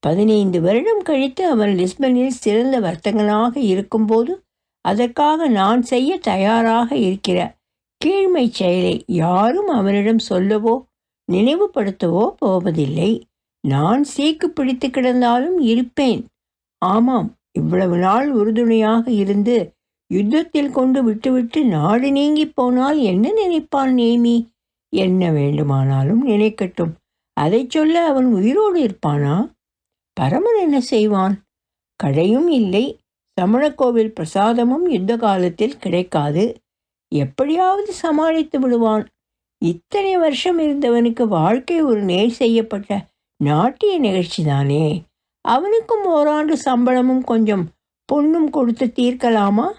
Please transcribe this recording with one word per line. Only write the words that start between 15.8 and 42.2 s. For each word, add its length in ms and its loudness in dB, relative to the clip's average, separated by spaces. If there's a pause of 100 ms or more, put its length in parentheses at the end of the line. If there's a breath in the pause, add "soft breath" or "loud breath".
ஆமாம், 460 2 (260)
இவ்வளவு 440 0
நாள் 340 2
உறுதுணையாக 800 2
இருந்து 440 0 (560)
யுத்தத்தில் 600 0
கொண்டு 300 2
விட்டுவிட்டு 640 0
நாடு 460 2
நீங்கி 360 2
போனால் 560 0
என்ன 300 2
நினைப்பான் 600 0
நேமி? 420 2 (580)
என்ன 380 0
வேண்டுமானாலும் 920 0
நினைக்கட்டும். 680 -2 (440)
அதை 260 0
சொல்ல 420 0
அவன் 260 2
உயிரோடு 480 2
இருப்பானா? 560 -2 (800)
பரமன் 420 0
என்ன 220 0
செய்வான்? 540 0 (640)
கடையும் 520 2
இல்லை, 340 0 (520)
சமணக்கோவில் 800 0
பிரசாதமும் 760 0
யுத்த 280 -2
காலத்தில் 600 -2
கிடைக்காது. 680 -2 (640)
எப்படியாவது 840 -2
சமாளித்து 640 -2
விடுவான். 440 0 (580)
இத்தனை 560 -2
வருஷம் 420 0
இருந்தவனுக்கு 680 0
வாழ்க்கை 540 0
ஒரு 200 0
நேர் 320 0